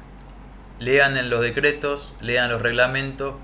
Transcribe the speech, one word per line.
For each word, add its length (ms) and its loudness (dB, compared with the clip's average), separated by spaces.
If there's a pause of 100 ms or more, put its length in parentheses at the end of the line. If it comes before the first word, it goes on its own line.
(800)
lean 400 4
en 100 -2
los 140 2
decretos, 800 0
lean 260 0
los 140 -2
reglamentos, 800 0